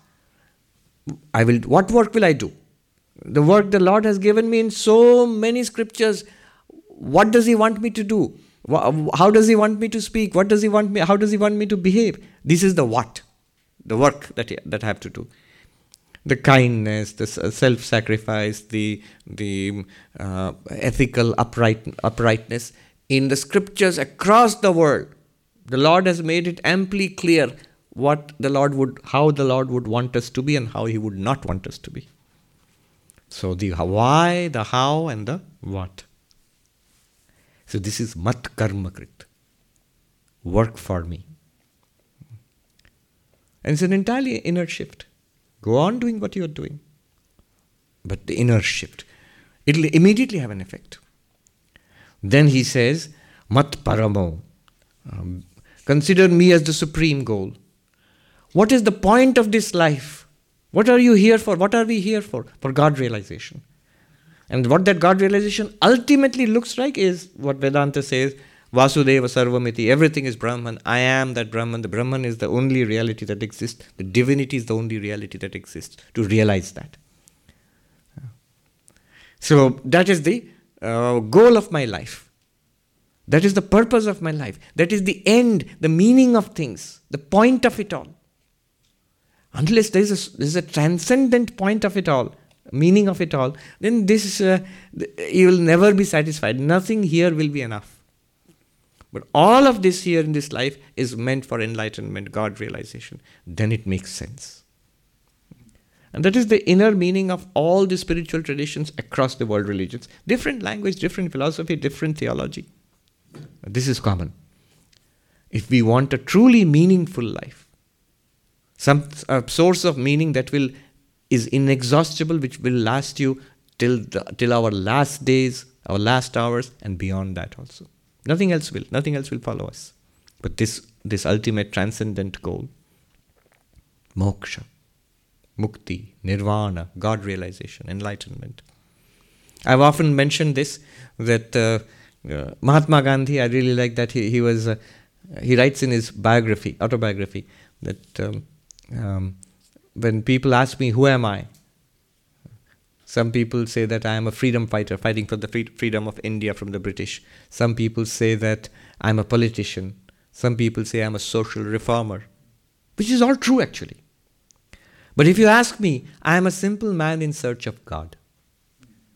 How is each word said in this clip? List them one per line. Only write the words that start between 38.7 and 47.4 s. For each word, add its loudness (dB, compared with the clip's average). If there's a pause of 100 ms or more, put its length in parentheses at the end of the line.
krit. -20 (1200)
Work -2
for -6 (100)
me. -14 (2500)
And -2
it's 0
an 0
entirely -2 (160)
inner -2
shift. -14 (560)
Go 2
on 0
doing -4
what -8
you're -8
doing. -12 (1300)